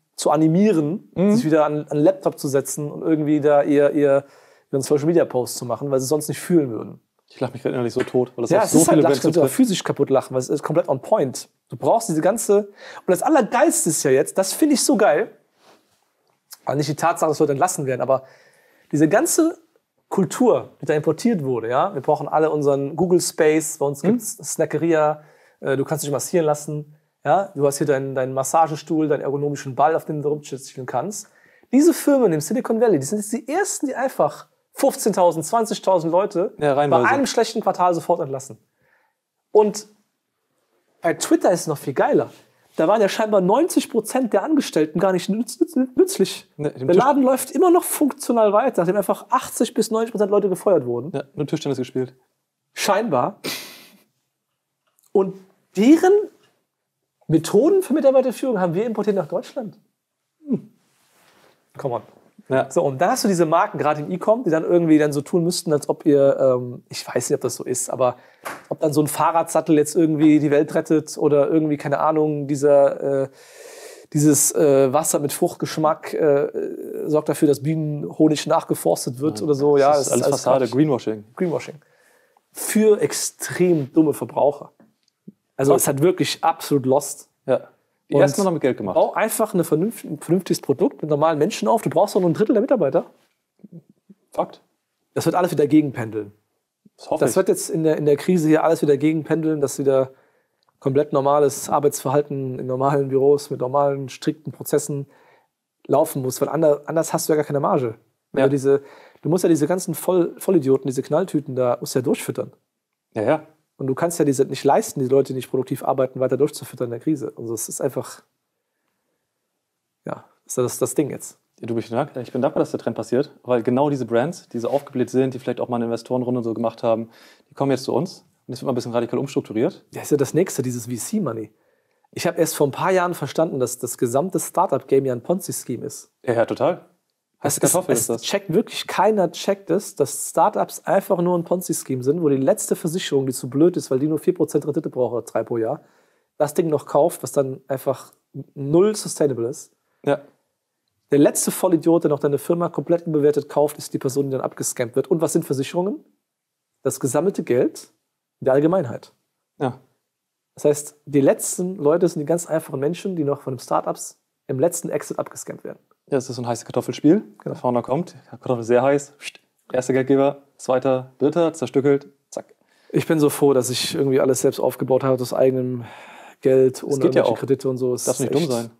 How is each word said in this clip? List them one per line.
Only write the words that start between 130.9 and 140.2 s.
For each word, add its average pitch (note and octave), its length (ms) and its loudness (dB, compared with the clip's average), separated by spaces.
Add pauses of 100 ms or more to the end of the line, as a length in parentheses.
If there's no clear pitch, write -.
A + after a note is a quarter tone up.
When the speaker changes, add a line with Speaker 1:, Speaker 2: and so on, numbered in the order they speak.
Speaker 1:
Ich - 140 -6
habe - 120 -2
erst D#3+ 180 0
vor D3 120 2
ein C3 40 -2
paar D#3+ 200 -2
Jahren F3+ 220 0
verstanden, D#3+ 460 -4
dass B2 180 -2
das - 200 -10
gesamte C#3 420 -2
Startup-Game C#3 640 0
ja B2+ 80 -2
ein A#2+ 80 -8
Ponzi-Scheme - 640 -6
ist. - 260 -16 (140)
Speaker 2:
Ja, B2 80 0
ja, A2+ 120 2
total. C#3+ 400 -2 (560)
Speaker 1:
Es, C#3+ 140 -2
Speaker 2:
Heiße - 60 -6
Kartoffel C4+ 320 0
Speaker 1:
es, A#2 80 -2
Speaker 2:
ist A2 80 -4
das. A2+ 120 -4
Speaker 1:
es - 60 -10
checkt - 260 -4
wirklich - 340 -2
keiner, F#3+ 440 2
checkt - 380 -4
es, G3 260 -4
dass - 340 -4